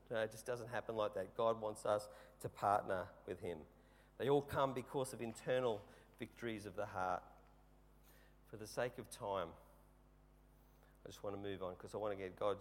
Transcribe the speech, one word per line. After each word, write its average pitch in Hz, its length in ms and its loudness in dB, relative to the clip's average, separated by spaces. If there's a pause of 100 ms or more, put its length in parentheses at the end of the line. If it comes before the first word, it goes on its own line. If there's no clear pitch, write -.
(120)
Uh, 113 80 2
it 110 120 2
just - 140 -12
doesn't 120 240 -4
happen 113 260 -2
like 104 200 2
that. 95 200 -2
God 113 240 4
wants 107 260 -2
us 104 220 4 (340)
to - 80 -4
partner 101 560 4 (200)
with 92 140 -4
him. 87 180 -4 (640)
They 120 100 2
all 143 140 8
come 139 300 2
because 127 400 -2
of 113 80 -8
internal 117 600 2 (380)
victories 110 460 -6
of 92 100 -8
the 101 100 -2
heart. 92 380 0 (1300)
For 113 80 -12
the 104 100 -8
sake 123 300 0
of 113 120 -10
time, 98 380 -2 (1600)
I 101 40 -10
just - 140 -12
want 101 120 -2
to 98 60 -6
move 98 220 -2
on 90 120 -4
'cause 101 200 -12
I - 20 -2
want 104 180 0
to 98 80 -6
get 92 120 -6
God. 101 260 2